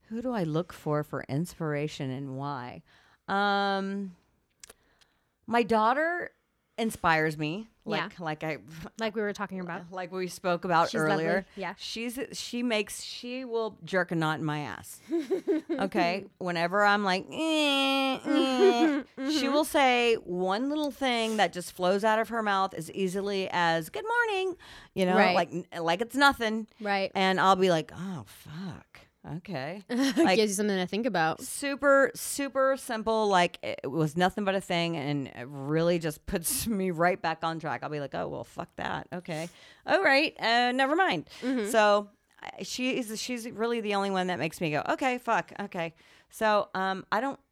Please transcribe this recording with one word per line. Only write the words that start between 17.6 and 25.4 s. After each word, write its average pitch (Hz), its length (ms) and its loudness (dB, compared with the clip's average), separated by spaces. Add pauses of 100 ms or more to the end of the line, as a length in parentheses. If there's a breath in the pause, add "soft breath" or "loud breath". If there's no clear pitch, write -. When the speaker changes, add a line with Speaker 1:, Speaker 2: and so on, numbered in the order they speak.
Speaker 1:
eh, 269 80 -8
Speaker 2:
<laughs> 302 40 -4
Mm-hmm. 277 1000 4
Speaker 1:
she 285 180 0
will 294 160 4
say 247 520 4
one 185 540 -2
little 294 220 -2
thing 226 460 0
that 185 160 2
just 180 180 -10
flows 190 320 2
out 220 160 4
of 220 100 -2
her 226 140 -2
mouth 196 300 0
as 160 180 -8
easily 196 600 -2
as 165 380 2
"Good 415 160 -8
morning," 415 500 0 (400 loud breath)
you 185 100 2
know, 180 100 2
Speaker 2:
Right. 185 200 6
Speaker 1:
like, 175 160 2